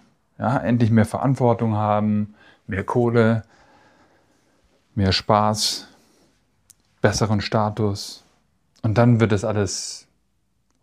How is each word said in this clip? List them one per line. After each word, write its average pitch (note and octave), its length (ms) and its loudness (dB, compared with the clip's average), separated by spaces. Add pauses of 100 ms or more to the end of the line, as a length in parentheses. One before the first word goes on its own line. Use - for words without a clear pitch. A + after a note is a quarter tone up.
(380)
Ja, A2 220 -2
endlich A#2 320 0
mehr A2 160 4
Verantwortung A#2+ 680 0
haben, G#2 640 -2 (320)
mehr F#2+ 160 -6
Kohle, A#2 580 2 (1500)
mehr F#2+ 200 0
Spaß, - 720 0 (1120)
besseren G#2 400 0
Status. G#2 800 -4 (600)
Und A2 160 0
dann A#2+ 200 4
wird A2 120 2
es G#2 120 0
alles G#2 600 -4 (760)